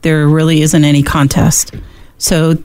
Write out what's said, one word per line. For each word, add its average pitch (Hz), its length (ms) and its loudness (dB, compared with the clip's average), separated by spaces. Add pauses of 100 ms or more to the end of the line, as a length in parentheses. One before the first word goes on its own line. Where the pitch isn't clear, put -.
there 156 240 0
really 156 360 2
isn't 151 220 2
any 147 180 2
contest. - 680 -2 (460)
So 160 460 0